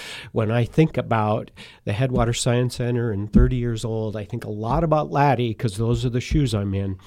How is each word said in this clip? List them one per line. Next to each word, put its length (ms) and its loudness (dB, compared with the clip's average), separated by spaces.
when 180 0
I 140 2
think 320 2
about 560 0
the 80 -2
Headwaters 480 0
Science 360 0
Center 360 -2
and 200 -4
thirty 240 6
years 280 -4
old. 320 -4
I 80 -8
think 200 -8
a 60 -8
lot 320 -2
about 300 0
Laddie 420 2
'cause 220 -4
those 280 0
are 60 0
the 100 0
shoes 320 2
I'm 220 0
in. 220 -4